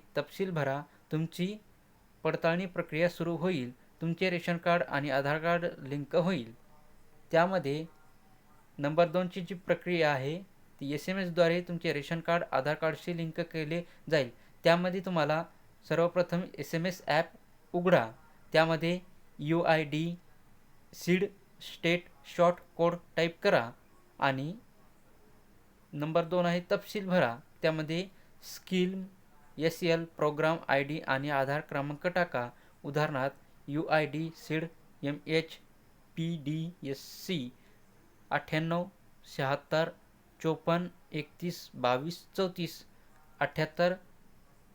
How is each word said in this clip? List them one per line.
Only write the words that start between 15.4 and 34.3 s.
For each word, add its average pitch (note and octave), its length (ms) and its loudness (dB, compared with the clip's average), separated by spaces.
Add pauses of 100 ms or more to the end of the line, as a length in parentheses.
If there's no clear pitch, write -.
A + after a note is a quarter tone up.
सर्वप्रथम E3+ 520 2 (180)
एसएमएस E3 480 -4
ॲप D#3 180 4 (480)
उघडा. F3 380 4 (420)
त्यामध्ये E3 480 2 (380)
यूआयडी D#3+ 760 0 (800)
सीड F#3 320 0 (360)
स्टेट - 440 -2 (320)
शॉर्ट F3 200 6 (200)
कोड E3+ 180 4 (220)
टाईप E3 260 0
करा C#3 280 4 (480)
आणि C#3 360 0 (1400)
नंबर D#3+ 320 0
दोन F3 220 2
आहे F3 140 2
तपशील G3 460 -4
भरा. D3 320 2 (240)
त्यामध्ये D#3+ 460 0 (340)
स्कीम F#3 600 -2 (540)
एसएल E3 460 2
प्रोग्राम D#3 520 0 (120)
आयडी C#3+ 320 0
आणि C3+ 300 -2
आधार C#3 300 0
क्रमांक D3 460 -6
टाका. E3+ 440 -2 (340)
उदाहरणार्थ C#3+ 480 -2 (360)
यूआयडी D#3 680 0